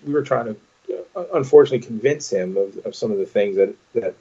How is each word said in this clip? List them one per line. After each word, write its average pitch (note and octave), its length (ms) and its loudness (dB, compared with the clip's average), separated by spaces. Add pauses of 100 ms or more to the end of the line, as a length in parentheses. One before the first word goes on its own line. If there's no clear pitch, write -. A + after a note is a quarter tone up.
we C#3+ 60 -6
were D3 100 0
trying A#2+ 320 -2 (320)
to, - 180 -10 (120)
uh, F3+ 80 -8 (100)
unfortunately C3+ 500 6
convince C3 480 -4
him F#2+ 240 -4
of, G2 300 -4
of G#2+ 80 -8
some A2+ 160 -6
of G#2 80 -4
the F#2+ 80 -4
things G2+ 300 -2
that, G2 180 2 (200)
that - 260 -4